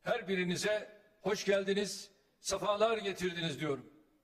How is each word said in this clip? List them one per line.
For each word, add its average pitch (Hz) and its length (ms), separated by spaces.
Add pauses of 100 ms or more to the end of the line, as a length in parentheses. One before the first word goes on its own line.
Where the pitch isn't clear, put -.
Her 214 260
birinize 185 720 (200)
hoş 196 240
geldiniz, 196 640 (300)
sefalar 208 580
getirdiniz 170 600
diyorum. 139 320 (320)